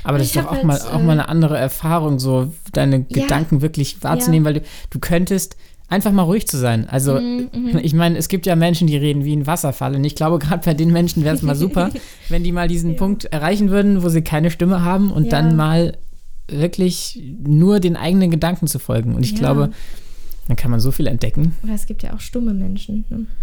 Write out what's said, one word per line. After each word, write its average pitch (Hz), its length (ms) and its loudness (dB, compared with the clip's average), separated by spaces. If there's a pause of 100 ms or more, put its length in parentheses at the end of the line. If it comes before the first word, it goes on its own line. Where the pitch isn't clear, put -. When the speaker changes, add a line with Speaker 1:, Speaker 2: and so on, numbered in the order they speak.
Speaker 1:
Aber 139 140 -2
das 135 120 0
Speaker 2:
Ich - 60 -4
Speaker 1:
ist - 80 -2
doch - 40 -4
Speaker 2:
hab 147 60 -8
Speaker 1:
auch - 20 -2
Speaker 2:
halt, - 100 -2
Speaker 1:
mal, 143 160 2
auch - 200 -6
Speaker 2:
äh, - 20 2
Speaker 1:
mal 160 100 4
eine 151 160 0
andere 156 300 2
Erfahrung, 151 600 -2
so 131 340 0 (200)
deine 135 380 2
Speaker 2:
Ja. - 120 0
Speaker 1:
Gedanken 147 380 0
wirklich 156 420 -4
wahrzunehmen, 156 440 2
Speaker 2:
Ja. 151 80 0
Speaker 1:
weil 151 80 -2
du, - 40 -12 (240)
du - 80 -8
könntest 185 600 -2 (300)
einfach 202 220 0
mal 196 120 4
ruhig 185 260 0
zu - 80 -4
sein. 120 320 0
Also, 139 320 2
Speaker 2:
Mhm, 247 340 -4
mhm. 240 280 -2
Speaker 1:
ich 156 100 0
meine, 170 240 2
es - 120 -4
gibt 185 180 -2
ja 175 100 2
Menschen, 165 300 2
die 151 100 2
reden 143 300 0
wie 151 100 0
ein 143 100 -2
Wasserfall 139 480 -2
und 139 100 0
ich 147 100 -4
glaube, 160 240 0
gerade 151 260 -2
bei 175 80 2
den 160 180 2
Menschen 170 320 2
wär's 147 200 0
mal 147 120 0
super, 185 360 0 (200)
Speaker 2:
<laughs> - 200 -10
Speaker 1:
wenn 180 120 4
die 175 100 0
mal 175 140 -2
diesen 170 260 0
Speaker 2:
Ja. 160 40 -2
Speaker 1:
Punkt 196 300 -2
erreichen 180 420 0
würden, 202 340 2
wo 175 60 0
sie 165 140 2
keine 160 280 0
Stimme 175 320 0
haben 190 300 2
und 151 120 2
Speaker 2:
Ja. - 80 0
Speaker 1:
dann 160 220 4
mal 160 440 2 (500)
wirklich 175 720 -2 (260)
nur 170 320 6
den 180 180 2
eigenen 185 340 2
Gedanken 165 360 0
zu 156 120 -2
folgen. 117 360 -2
Und 120 100 2
ich 214 80 -2
Speaker 2:
Ja. 208 60 -2
Speaker 1:
glaube, 143 320 2 (760)
dann - 80 2
kann - 140 4
man 120 100 4
so - 100 4
viel - 180 2
entdecken. - 540 2
Speaker 2:
Oder 214 120 0
es 202 120 0
gibt 214 160 -2
ja 214 120 -2
auch 208 60 -6
stumme 233 340 -2
Menschen, 196 560 -2
ne? 226 160 -6 (160)